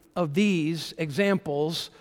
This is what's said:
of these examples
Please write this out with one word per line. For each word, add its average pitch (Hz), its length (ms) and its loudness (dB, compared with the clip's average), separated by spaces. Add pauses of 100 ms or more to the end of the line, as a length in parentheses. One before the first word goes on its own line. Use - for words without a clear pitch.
(140)
of 160 200 -2
these 170 640 2
examples 160 920 -2 (100)